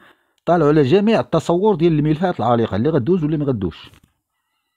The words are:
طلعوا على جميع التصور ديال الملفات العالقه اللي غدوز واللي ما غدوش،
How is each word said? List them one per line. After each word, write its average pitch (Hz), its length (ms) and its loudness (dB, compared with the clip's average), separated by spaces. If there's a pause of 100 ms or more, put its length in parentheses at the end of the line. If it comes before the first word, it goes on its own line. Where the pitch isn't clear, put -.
(460)
طلعوا 160 240 2
على 156 140 4
جميع 202 360 2
التصور 175 560 0
ديال 165 180 0
الملفات 151 460 -2
العالقه 113 360 0
اللي 113 140 -2
غدوز 160 340 -2
واللي 151 140 -4
ما 151 80 -6
غدوش، 98 460 -6 (840)